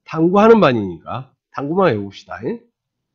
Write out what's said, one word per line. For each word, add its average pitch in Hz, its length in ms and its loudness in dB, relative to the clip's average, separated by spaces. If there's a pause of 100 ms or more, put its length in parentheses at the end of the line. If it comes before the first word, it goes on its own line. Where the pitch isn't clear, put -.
탐구하는 202 560 2
반이니까 104 760 -2 (160)
탐구만 156 460 -2
해봅시다. 98 440 -12 (760)